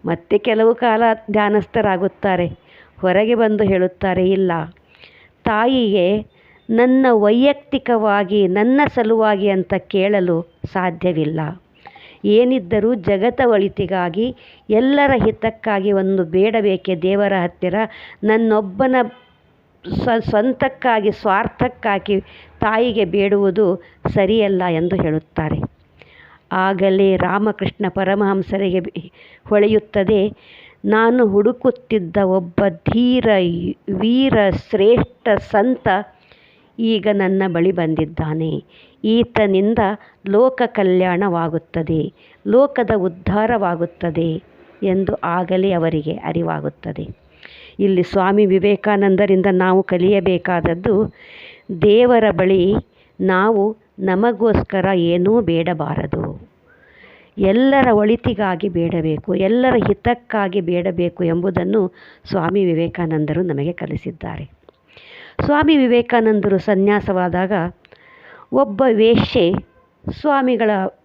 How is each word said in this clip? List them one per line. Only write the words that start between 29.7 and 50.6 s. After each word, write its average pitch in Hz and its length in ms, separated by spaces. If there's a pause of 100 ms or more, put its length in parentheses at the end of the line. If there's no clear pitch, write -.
"ನಾನು 226 420
ಹುಡುಕುತ್ತಿದ್ದ 208 880
ಒಬ್ಬ 185 520
ಧೀರ, 240 580 (640)
ವೀರ, 220 600
ಶ್ರೇಷ್ಠ - 760 (100)
ಸಂತ 220 500 (880)
ಈಗ 220 340
ನನ್ನ 190 340
ಬಳಿ 175 260
ಬಂದಿದ್ದಾನೆ, 160 920 (400)
ಈತನಿಂದ 220 720 (500)
ಲೋಕ 247 380
ಕಲ್ಯಾಣವಾಗುತ್ತದೆ, 175 1500 (340)
ಲೋಕದ 247 500
ಉದ್ಧಾರವಾಗುತ್ತದೆ" 175 1500 (400)
ಎಂದು 190 320 (100)
ಆಗಲೇ 185 480
ಅವರಿಗೆ 160 400
ಅರಿವಾಗುತ್ತದೆ. 160 920 (760)
ಇಲ್ಲಿ 190 220
ಸ್ವಾಮಿ 196 440
ವಿವೇಕಾನಂದರಿಂದ 196 1040
ನಾವು 185 300
ಕಲಿಯಬೇಕಾದದ್ದು, 185 1300 (680)